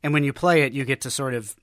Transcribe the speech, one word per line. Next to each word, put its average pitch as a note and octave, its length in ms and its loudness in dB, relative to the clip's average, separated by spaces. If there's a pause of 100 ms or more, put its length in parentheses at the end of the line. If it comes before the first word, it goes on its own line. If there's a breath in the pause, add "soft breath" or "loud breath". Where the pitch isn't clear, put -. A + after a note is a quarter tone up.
And D3 120 0
when D3 100 4
you C#3 100 0
play E3+ 300 4
it, C3+ 100 0
you C3+ 120 -4
get C3 160 -2
to B2 100 -6
sort C3 240 -4
of A2+ 280 -8